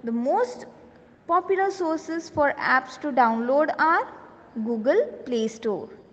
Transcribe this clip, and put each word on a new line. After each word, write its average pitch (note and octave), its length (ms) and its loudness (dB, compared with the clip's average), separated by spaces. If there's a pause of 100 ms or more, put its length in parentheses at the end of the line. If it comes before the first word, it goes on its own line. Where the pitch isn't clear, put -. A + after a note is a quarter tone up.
The A#3 80 -4
most D#4+ 560 0 (600)
popular F#4 440 2
sources E4 580 -4
for C#4+ 300 2
apps C4 420 0
to D4 100 -4
download A#3+ 680 2
are E4 340 2 (500)
Google A#3+ 440 2 (180)
Play A3+ 220 -2
Store F#3+ 420 -6 (240)